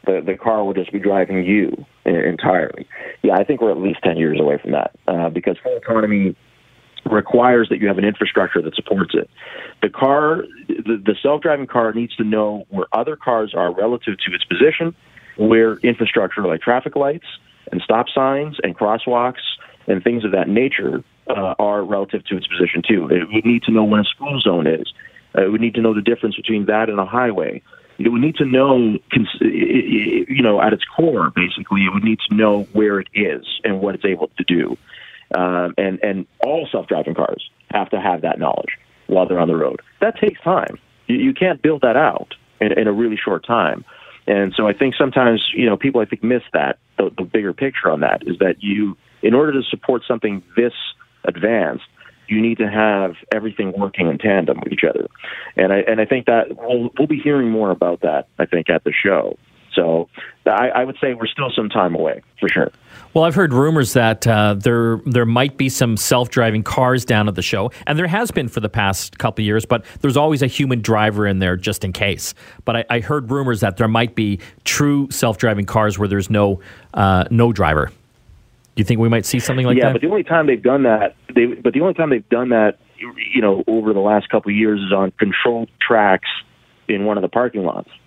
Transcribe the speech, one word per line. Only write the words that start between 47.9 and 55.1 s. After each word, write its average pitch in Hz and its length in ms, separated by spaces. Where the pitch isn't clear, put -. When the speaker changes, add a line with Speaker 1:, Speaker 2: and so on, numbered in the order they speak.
Speaker 1:
on 76 100
that 55 260
is 78 120
that 95 240
you, 101 340
in 110 120
order 147 180
to 135 160
support 120 380
something 107 360
this 117 180
advanced, 90 600
you 107 120
need 113 180
to 107 100
have 101 460
everything 104 440
working 98 320
in 76 100
tandem 95 440
with - 100
each - 160
other. - 200